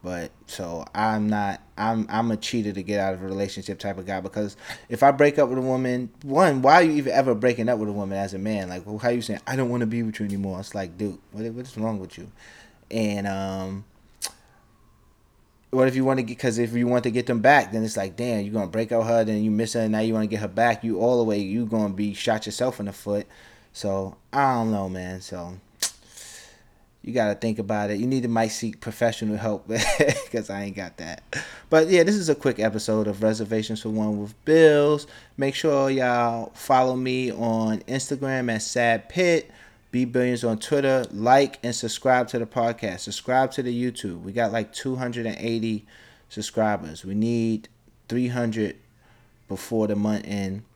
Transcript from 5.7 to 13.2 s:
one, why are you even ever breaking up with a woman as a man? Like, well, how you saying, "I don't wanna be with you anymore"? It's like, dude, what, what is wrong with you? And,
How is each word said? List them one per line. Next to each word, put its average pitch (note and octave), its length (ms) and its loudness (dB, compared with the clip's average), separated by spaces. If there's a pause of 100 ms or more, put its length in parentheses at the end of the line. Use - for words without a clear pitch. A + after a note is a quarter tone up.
one, C#3+ 380 4
why C3+ 140 8
are F3+ 80 10
you D#3+ 100 4
even C#3 220 0
ever C3 200 4
breaking A#2 360 2
up A#2 80 2
with G#2+ 100 -2
a G2+ 40 -4
woman G2 260 -4
as G2 160 -4
a F#2+ 40 -6
man? G2+ 300 -2
Like, F2+ 160 -8
well, G#2 140 -8
how A#2+ 100 0
you A#2+ 140 0
saying, G#2+ 240 -6
"I C3 100 -4
don't B2+ 140 0
wanna B2 160 0
be A#2 160 -2
with A2 180 -4
you G#2+ 60 -2
anymore"? G2 340 -4
It's - 140 -14
like, F2+ 240 -6
dude, G2+ 180 -4 (160)
what, A2 200 -8
what B2 120 -12
is C3 140 -14
wrong A2 200 -2
with F2+ 200 -12
you? - 120 -16 (600)
And, G#2 360 -2